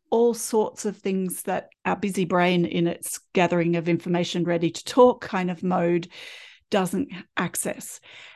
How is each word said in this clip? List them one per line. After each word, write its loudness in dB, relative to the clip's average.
all 4
sorts -2
of -6
things -4
that -4
our -2
busy 0
brain 4
in 0
its -6
gathering 2
of -4
information 0
ready 0
to -10
talk 6
kind -4
of -8
mode 0
doesn't -2
access. -6